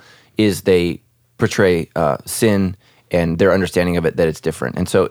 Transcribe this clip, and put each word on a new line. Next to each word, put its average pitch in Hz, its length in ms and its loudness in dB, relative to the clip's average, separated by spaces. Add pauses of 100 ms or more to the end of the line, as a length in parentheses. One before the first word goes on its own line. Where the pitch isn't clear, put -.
(380)
is 101 240 0
they 87 400 0 (360)
portray, 92 600 0
uh, 76 280 0
sin 98 520 0 (340)
and 85 260 0
their 95 140 4
understanding 87 460 0
of 82 80 -2
it, 78 100 -2
that 85 140 2
it's 78 100 -6
different. - 380 -6
And 90 100 -2
so 95 240 2